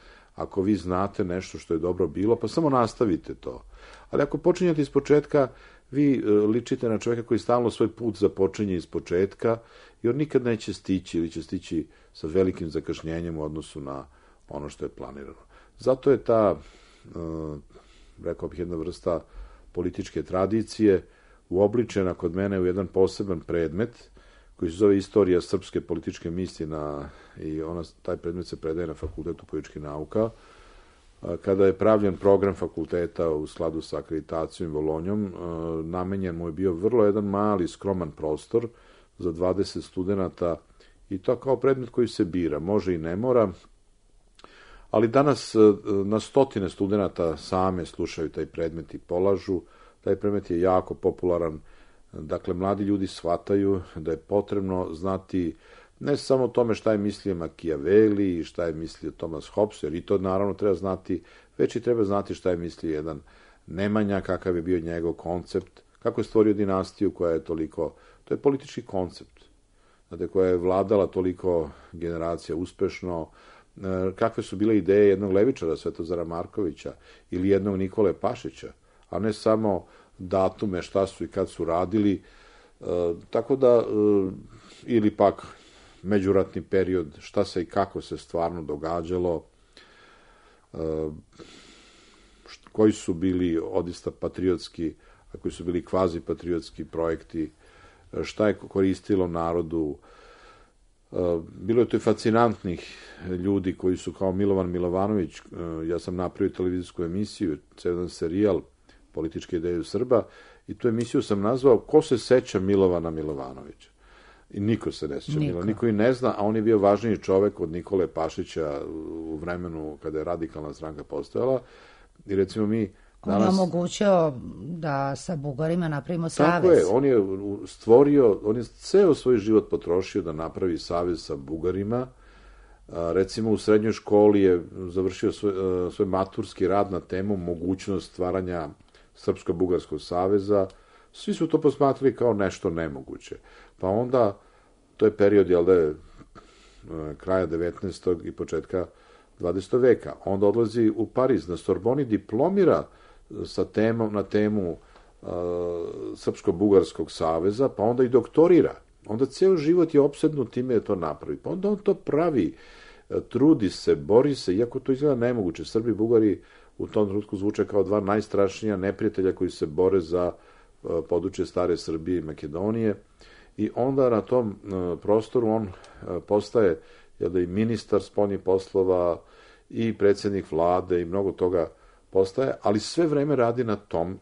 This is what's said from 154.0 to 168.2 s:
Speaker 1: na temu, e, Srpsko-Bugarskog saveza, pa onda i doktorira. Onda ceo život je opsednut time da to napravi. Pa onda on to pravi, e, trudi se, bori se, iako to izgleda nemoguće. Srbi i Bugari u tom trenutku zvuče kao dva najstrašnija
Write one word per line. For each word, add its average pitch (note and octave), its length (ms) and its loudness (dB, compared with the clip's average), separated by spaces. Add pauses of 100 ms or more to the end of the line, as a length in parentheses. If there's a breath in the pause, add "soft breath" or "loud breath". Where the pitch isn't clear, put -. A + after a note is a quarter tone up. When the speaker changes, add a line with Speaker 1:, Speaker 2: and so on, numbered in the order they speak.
Speaker 1:
na G2+ 100 0
temu, G#2 540 0 (460 soft breath)
e, - 20 -16 (880)
Srpsko-Bugarskog F#2+ 960 2
saveza, F#2 580 0
pa - 140 -6
onda B2 200 2
i B2 60 2
doktorira. C3 680 4 (320)
Onda A#2 180 -2
ceo F#3 320 2
život D#3+ 360 2
je C#3+ 80 8
opsednut C#3+ 500 0
time B2+ 220 -2
da G#2+ 60 4
to G2+ 160 -2
napravi. D#2 420 -6
Pa - 120 -10
onda F#3 200 -2
on G#3 80 0
to G3+ 160 2
pravi, D3 640 0 (540 loud breath)
e, F2+ 200 -2
trudi B2+ 400 4
se, - 260 2
bori A2+ 400 4
se, F#2 200 -2
iako A#2+ 240 -2
to - 120 -2
izgleda C#3 240 2
nemoguće. A#2 500 -2
Srbi A2+ 260 -2
i - 20 2
Bugari G#2+ 480 4 (360 soft breath)
u F#2+ 100 -6
tom G#2 200 2
trenutku G2+ 300 -4
zvuče G2 300 0
kao G2+ 160 2
dva G2+ 160 0
najstrašnija G2+ 800 0